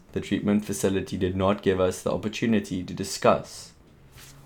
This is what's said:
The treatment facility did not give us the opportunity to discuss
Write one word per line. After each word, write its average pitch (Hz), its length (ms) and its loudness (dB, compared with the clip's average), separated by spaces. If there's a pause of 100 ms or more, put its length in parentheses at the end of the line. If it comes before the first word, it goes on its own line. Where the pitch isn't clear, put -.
(120)
The - 80 -2
treatment 104 460 0
facility 95 500 -2
did 92 220 0
not 98 260 2
give 95 160 2
us 92 240 2
the - 80 0
opportunity 104 720 0
to 87 100 -10
discuss - 760 0 (760)